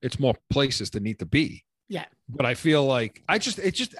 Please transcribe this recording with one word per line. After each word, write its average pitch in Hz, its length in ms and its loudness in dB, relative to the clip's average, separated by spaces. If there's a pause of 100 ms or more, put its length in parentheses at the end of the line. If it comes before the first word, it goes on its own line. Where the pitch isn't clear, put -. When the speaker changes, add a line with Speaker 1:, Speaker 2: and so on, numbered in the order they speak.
Speaker 1:
It's - 180 -6
more 127 160 4 (140)
places 131 420 0
to 110 80 -4
need 104 200 -6
to 87 60 -6
be. 147 380 0 (240)
Speaker 2:
Yeah. 190 180 -8 (220)
Speaker 1:
But 127 180 0
I 123 100 2
feel 151 300 4
like 123 440 0
I 196 80 2
just, 214 220 -4
it 190 160 0
just, 247 240 -6